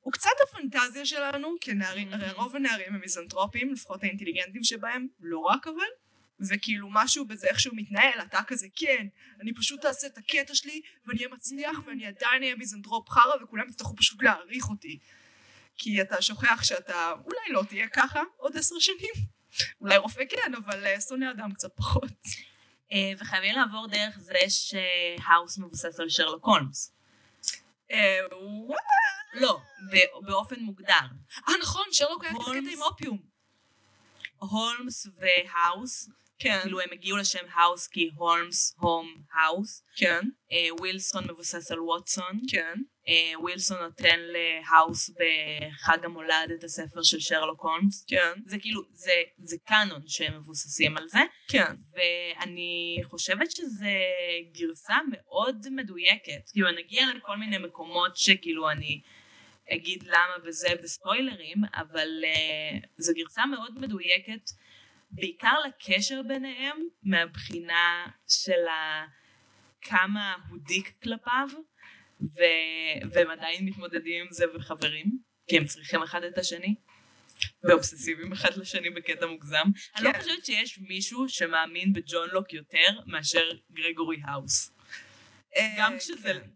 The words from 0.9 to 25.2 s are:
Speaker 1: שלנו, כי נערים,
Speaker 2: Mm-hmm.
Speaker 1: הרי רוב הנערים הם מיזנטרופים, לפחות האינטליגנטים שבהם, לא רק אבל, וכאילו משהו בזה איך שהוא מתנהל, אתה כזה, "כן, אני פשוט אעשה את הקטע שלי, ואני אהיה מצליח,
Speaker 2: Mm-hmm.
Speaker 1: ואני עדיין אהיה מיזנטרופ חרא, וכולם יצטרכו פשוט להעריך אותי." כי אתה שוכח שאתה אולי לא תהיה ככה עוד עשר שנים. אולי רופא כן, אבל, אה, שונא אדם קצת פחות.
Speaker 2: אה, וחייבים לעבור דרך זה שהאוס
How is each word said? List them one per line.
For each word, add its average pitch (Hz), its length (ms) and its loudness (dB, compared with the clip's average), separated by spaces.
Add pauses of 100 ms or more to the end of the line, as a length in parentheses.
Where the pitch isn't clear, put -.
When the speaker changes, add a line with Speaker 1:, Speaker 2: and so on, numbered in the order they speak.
Speaker 1:
שלנו, 285 560 -2
כי 247 120 -4
נערים, 196 380 -2
Speaker 2:
Mm-hmm. 202 40 -8
Speaker 1:
הרי 196 160 -4
רוב 240 240 -4
הנערים 220 380 -2
הם 196 80 -6
מיזנטרופים, 202 720 -2
לפחות 196 300 -2
האינטליגנטים 185 600 -4
שבהם, 233 440 -2 (120)
לא 170 200 -6
רק 208 280 0
אבל, 339 200 -4 (640)
וכאילו 202 420 -4
משהו 254 340 2
בזה 208 220 -4
איך 190 120 2
שהוא 233 180 0
מתנהל, 214 440 4
אתה 190 260 -2
כזה, 262 280 4
"כן, 262 320 0 (340)
אני 226 120 -6
פשוט 277 320 0
אעשה 277 220 6
את 269 100 -12
הקטע 277 380 -2
שלי, 302 260 -2 (240)
ואני 220 140 -6
אהיה 247 160 -6
מצליח, 285 420 -2
Speaker 2:
Mm-hmm. 294 100 -12
Speaker 1:
ואני 262 180 -10
עדיין 240 380 2
אהיה 254 120 -2
מיזנטרופ 208 540 -4
חרא, 262 340 6
וכולם 226 260 -8
יצטרכו 214 260 -6
פשוט 214 280 2
להעריך 208 460 2
אותי." 156 300 -10 (760)
כי 202 240 -2
אתה 196 200 -2
שוכח 226 420 2
שאתה 175 480 -2 (140)
אולי 440 240 -6
לא 202 200 2
תהיה 214 200 -4
ככה 269 320 2 (160)
עוד 277 200 -4
עשר 330 220 4
שנים. 381 340 0 (680)
אולי 196 160 8
רופא 220 320 2
כן, 453 260 -2
אבל, 202 300 -6
אה, 202 160 0
שונא 262 300 -2
אדם 208 220 -10
קצת - 220 -4
פחות. - 360 -2 (800)
Speaker 2:
אה, 196 280 0
וחייבים 208 360 0
לעבור 220 320 0
דרך 208 320 -2
זה - 140 -12 (160)
שהאוס 175 1080 2